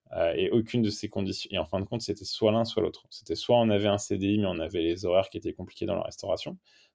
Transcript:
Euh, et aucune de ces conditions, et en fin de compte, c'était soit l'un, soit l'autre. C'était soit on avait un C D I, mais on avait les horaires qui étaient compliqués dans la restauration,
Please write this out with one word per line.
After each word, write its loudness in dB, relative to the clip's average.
Euh, 2
et 2
aucune 2
de 4
ces -6
conditions, -4
et -2
en -2
fin -4
de -4
compte, -6
c'était -6
soit 2
l'un, 2
soit -2
l'autre. -2
C'était -8
soit 4
on 4
avait 4
un 2
C -4
D -2
I, 4
mais 2
on -2
avait -4
les 0
horaires 4
qui -10
étaient -6
compliqués -10
dans -2
la -2
restauration, -6